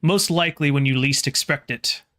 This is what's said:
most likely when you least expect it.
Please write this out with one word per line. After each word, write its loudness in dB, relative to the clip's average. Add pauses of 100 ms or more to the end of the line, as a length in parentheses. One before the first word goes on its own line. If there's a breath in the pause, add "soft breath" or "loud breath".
most 0
likely 0
when 2
you 2
least 0
expect -4
it. -6 (160)